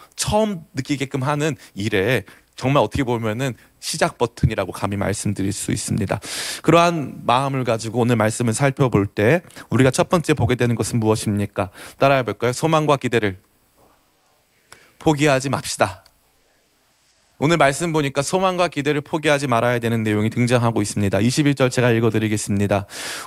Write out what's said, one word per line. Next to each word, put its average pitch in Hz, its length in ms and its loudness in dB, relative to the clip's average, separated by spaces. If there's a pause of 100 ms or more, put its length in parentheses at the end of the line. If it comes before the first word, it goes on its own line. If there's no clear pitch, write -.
(160)
처음 208 460 -2 (140)
느끼게끔 135 480 -4
하는 147 340 -2 (160)
일에 104 500 0 (320)
정말 131 280 2
어떻게 107 200 -2
보면은 117 520 -2 (240)
시작 - 400 -4
버튼이라고 101 520 -2
감히 101 260 -4
말씀드릴 95 540 -2
수 - 200 -6
있습니다. - 480 -4 (420)
그러한 170 640 2
마음을 135 380 0
가지고 113 380 -2
오늘 120 160 4
말씀을 107 360 0
살펴볼 127 540 2
때 131 340 2 (300)
우리가 131 180 4
첫 170 200 0
번째 160 260 2
보게 123 180 0
되는 120 220 0
것은 120 240 -2
무엇입니까? 104 720 0 (260)
따라해 135 240 4
볼까요? 117 320 -2
소망과 151 440 2
기대를 107 420 -2 (1600)
포기하지 139 500 2
맙시다. - 560 -2 (1300)
오늘 165 180 2
말씀 147 340 2
보니까 147 300 -2
소망과 185 460 0
기대를 143 340 -2
포기하지 147 460 0
말아야 120 320 2
되는 113 240 0
내용이 107 260 0
등장하고 120 540 2
있습니다. 101 380 0
이십일 139 340 2
절 127 160 2
제가 123 180 2
읽어드리겠습니다. 107 960 0 (420)